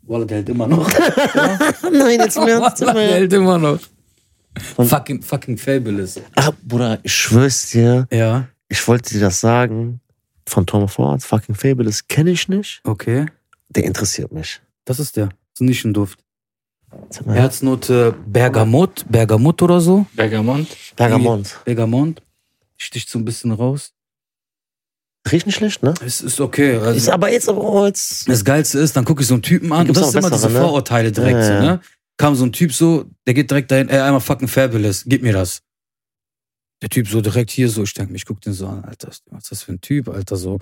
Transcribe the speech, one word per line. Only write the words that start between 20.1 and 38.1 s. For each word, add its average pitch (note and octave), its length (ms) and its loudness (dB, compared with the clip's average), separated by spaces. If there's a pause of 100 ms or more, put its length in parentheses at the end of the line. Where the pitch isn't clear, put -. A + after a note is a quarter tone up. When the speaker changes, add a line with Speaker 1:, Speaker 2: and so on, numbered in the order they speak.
Speaker 3:
Bergamont. A2+ 560 0 (280)
Speaker 2:
Bergamont. A2+ 500 2 (140)
Speaker 1:
Die - 40 -20
Bergamont. B2 580 -2 (540)
Sticht - 320 -12
so A#2+ 100 -8
ein A2+ 60 -4
bisschen A2+ 280 -4
raus. B2+ 400 -4 (1400)
Speaker 2:
Riecht E3+ 160 0
nicht G3+ 100 -2
schlecht, G#3+ 280 -4
ne? D3 100 2 (100)
Speaker 1:
Es B2 160 -6
ist C#3+ 200 -6
okay. C#3 380 0
Also A2 200 0
Speaker 2:
Ist A#2 100 2
aber F#3 220 2
jetzt, A#3+ 180 0
aber, G3+ 140 -2
oh, G3+ 240 2
jetzt - 420 -4
Speaker 1:
das A2+ 160 2
Geilste C#3 360 2
ist, D#3 160 0
dann B2+ 80 2
guck C#3+ 160 0
ich C3 80 0
so B2+ 60 4
einen A#2+ 100 0
Typen E3 280 0
an. E3+ 140 4
Speaker 2:
Gibt's E3+ 140 4
Speaker 1:
Das D#3 100 4
ist A2+ 60 0
Speaker 2:
auch - 20 4
Speaker 1:
immer D3 120 2
diese A2+ 180 0
Speaker 2:
bessere, A#2 120 4
ne? - 60 4
Speaker 1:
Vorurteile A#2+ 460 0
direkt A#2+ 260 2
Speaker 2:
Ja, A2 80 4
Speaker 1:
so, G#2 60 4
Speaker 2:
ja. G2+ 100 2
Speaker 1:
ne? F3 180 2 (380)
Kam D3 160 4
so B2+ 100 2
ein B2 80 0
Typ E3 220 0
so, E3 300 2 (220)
der B2+ 80 0
geht C#3 160 0
direkt C#3 200 0
dahin, C3+ 180 2
"Ey, C3+ 120 2
einmal C3+ 200 2
fucking C3 280 -4
Fabulous, A2+ 580 0
gib B2 160 0
mir A#2+ 100 2
das." F#2 300 -2 (1200)
Der A2 80 -8
Typ A#2+ 180 -2
so A2 120 0
direkt G#2+ 320 -2
hier B2+ 180 0
so, G#2+ 140 -4
ich G2+ 100 -8
denk G2 160 -8